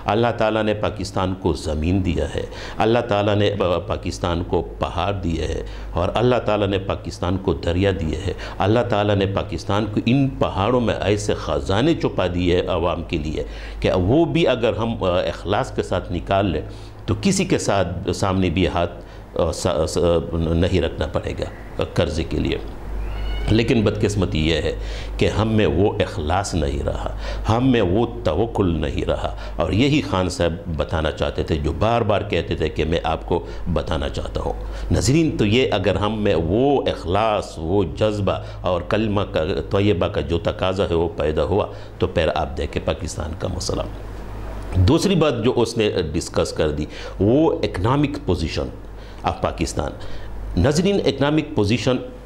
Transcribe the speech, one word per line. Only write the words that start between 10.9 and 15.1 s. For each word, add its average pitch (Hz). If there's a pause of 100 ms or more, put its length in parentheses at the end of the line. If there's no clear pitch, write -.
ऐसे 101
ख़जाने 98
छुपा 101
दिए 87
हैं -
आवाम 85
के 82
लिए 76 (360)
कि 101
वो 117
भी 156
अगर 113
हम, 113
अ, 87